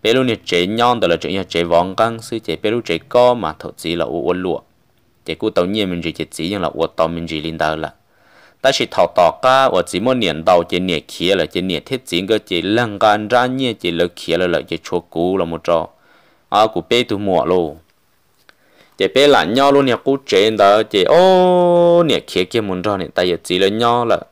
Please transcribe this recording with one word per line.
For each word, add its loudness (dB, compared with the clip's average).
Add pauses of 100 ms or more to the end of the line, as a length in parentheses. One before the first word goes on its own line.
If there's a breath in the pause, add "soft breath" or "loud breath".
Bé 0
lúc 2
này -2
chế 0
nhon 0
đó 0
là 2
chuyện -6
nhà -4
chế -4
vòng 0
căng -2
sư -10
chế, -6
bé -4
lúc -4
chế -2
co 2
mà -6
thọ -14
chỉ -6
là -2
u -6
u 0
lụa. -4 (640)
Chế -8
cú -4
tàu 0
nhiên -4
mình -6
chỉ -6
chế -8
chỉ -8
nhưng -6
là -4
u -4
tàu -2
mình -8
chỉ -8
linh -10
đạo -2
là. -10 (680 soft breath)
Ta 2
chỉ -2
thọ 2 (100)
tỏ 4 (100)
ca, 4
u 0
chỉ -6
muốn -2
niệm -4
đầu 4
chế -4
niệm -4
kia -2
là 0
chế -6
niệm -4
thiết -8
chỉ -4
cái 0
chế -4
lăng -2
can 2
ra 2
nhiên -4
chế -4
lực -2
kia -4
là 0
là -2
chế -8
chua -6
cú -4
là -2
một -10
trò. 0 (600 soft breath)
À, 2
cú -6
bé 2
tu -6
mùa -2
lô. 0 (1200 soft breath)
Chế 0
bé 4
là 6
nhau 2
luôn 4
nè 2
cú -2
chế 2
đó 4
chế 0
ô 4
niệm 0
kia -2
kia -2
muốn -6
trò -2
niệm -8
ta 0
giờ 0
chỉ -2
là 4
nhau 0
là. 0 (120)